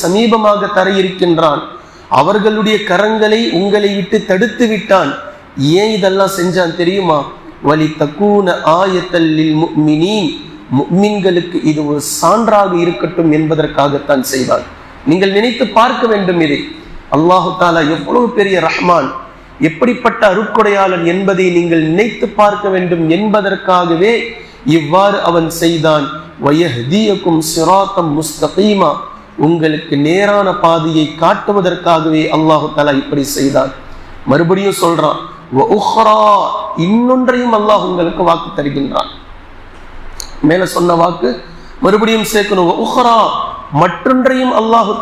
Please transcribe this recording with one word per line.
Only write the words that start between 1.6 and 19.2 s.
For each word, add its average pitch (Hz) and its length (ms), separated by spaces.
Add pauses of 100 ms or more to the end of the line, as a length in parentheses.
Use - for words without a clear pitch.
அவர்களுடைய 214 680 (120)
கரங்களை 214 520 (120)
உங்களை 202 420
விட்டு 196 300
தடுத்து 208 420
விட்டான். 190 440 (480)
ஏன் 180 340
இதெல்லாம் 190 440
செஞ்சான் 175 400
தெரியுமா? 175 420 (440)
"வலி 156 260 (100)
தக்கூன 190 560 (100)
ஆயத்தல் 170 680
லில் 156 240
முஃமினீன்", 160 720 (440)
முஃமின்களுக்கு 175 920
இது 156 220
ஒரு 147 140 (220)
சான்றாக 202 560
இருக்கட்டும் 170 540
என்பதற்காகத்தான் 147 880
செய்தான். 123 440 (420)
நீங்கள் 190 260
நினைத்து 233 340
பார்க்க 233 400
வேண்டும் 190 340
இதை. 143 200 (520)
அல்லாஹு 175 380 (100)
தாலா 165 300
எவ்வளவு 233 400
பெரிய 196 300
ரஹ்மான், 160 500 (480)